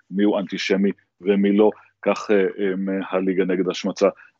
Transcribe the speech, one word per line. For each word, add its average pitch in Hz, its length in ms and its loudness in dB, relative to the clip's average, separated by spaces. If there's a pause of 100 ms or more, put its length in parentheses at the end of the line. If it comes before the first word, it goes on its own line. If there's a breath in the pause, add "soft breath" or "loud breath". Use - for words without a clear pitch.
(100 loud breath)
מי 95 140 0
הוא 104 140 2
אנטישמי 98 520 -2 (300)
ומי 101 320 2
לא", 104 180 4 (320 soft breath)
כך, - 280 -2
אה, 104 60 4
אה, 95 640 -2 (120)
הליגה 95 340 0
נגד 90 240 -2
השמצה 95 400 0 (320 soft breath)